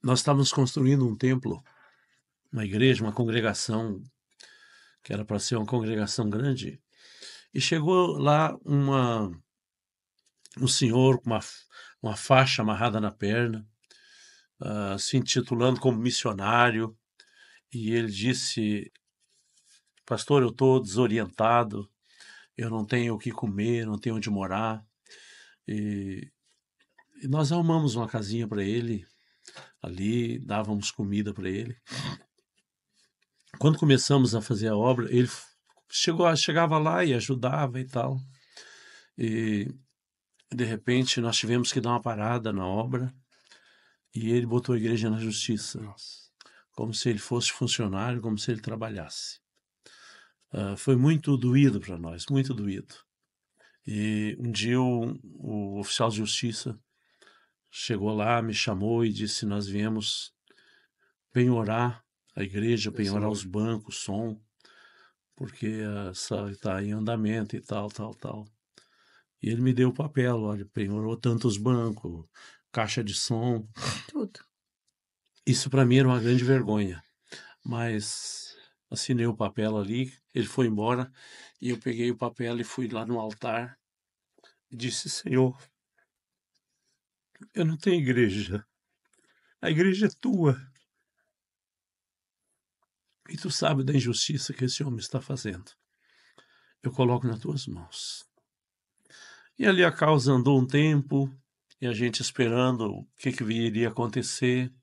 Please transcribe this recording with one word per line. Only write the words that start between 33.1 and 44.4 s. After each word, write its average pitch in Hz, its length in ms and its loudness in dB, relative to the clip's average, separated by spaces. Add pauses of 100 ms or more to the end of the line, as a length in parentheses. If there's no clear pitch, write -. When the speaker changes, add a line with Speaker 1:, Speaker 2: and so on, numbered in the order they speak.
Speaker 1:
Quando 156 200 4
começamos 135 560 4
a 110 60 0
fazer 107 280 -2
a 107 80 0
obra, 120 340 2
ele 123 160 4
f-, - 200 -10 (440)
chegou 175 360 2
a, 165 80 6
chegava 160 440 2
lá 165 260 2
e 151 80 4
ajudava 127 680 0
e 131 60 -6
tal. 131 340 -2 (1000)
E, 110 540 0 (800)
de 123 140 -2
repente, 123 560 0
nós 117 160 0
tivemos 117 360 0
que 131 80 0
dar 117 100 -2
uma 120 120 0
parada 110 500 -2
na 95 140 -2
obra 123 480 -2 (1000)
e 113 160 -2
ele 120 160 2